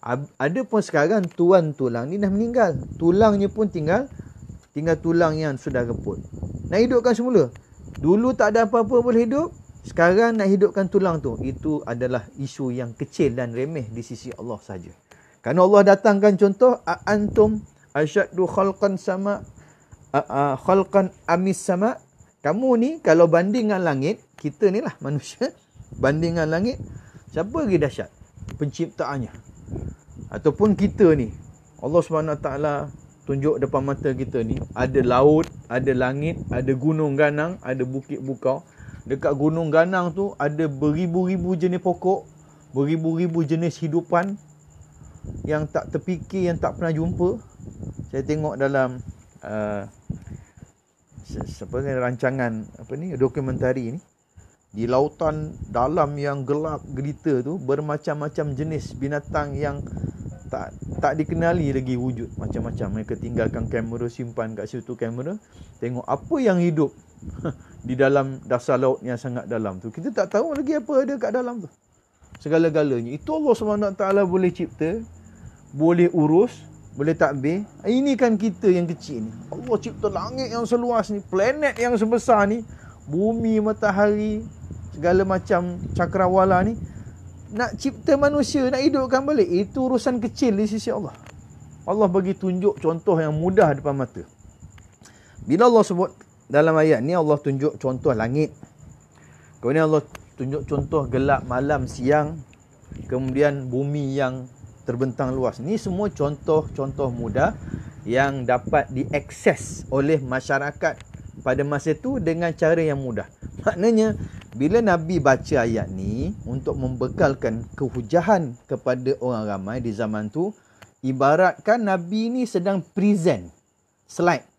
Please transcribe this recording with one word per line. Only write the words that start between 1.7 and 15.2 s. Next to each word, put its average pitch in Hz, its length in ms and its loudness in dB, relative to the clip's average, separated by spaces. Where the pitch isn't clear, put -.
tulang 127 400 -2
ni 202 80 -4
dah 202 80 2
meninggal. 214 480 2
Tulangnya 196 480 4
pun 214 240 -2
tinggal, 185 400 0
tinggal 156 240 0
tulang 165 400 2
yang 151 160 -2
sudah 127 320 -2
reput. 107 320 -4
Nak 175 100 0
hidupkan 240 380 4
semula. 226 400 2
Dulu 214 320 4
tak 214 180 4
ada 226 140 4
apa-apa 226 320 2
boleh 233 260 4
hidup, 277 240 0
sekarang 214 560 4
nak 196 80 2
hidupkan 196 400 4
tulang 180 320 2
tu, 131 240 -4
itu 147 400 -4
adalah 120 400 -2
isu 135 320 -6
yang 120 240 -8
kecil 135 400 -2
dan 123 160 -4
remeh 127 400 -6
di 117 80 -10
sisi 123 400 -12
Allah 110 240 -10
saja. 87 280 -14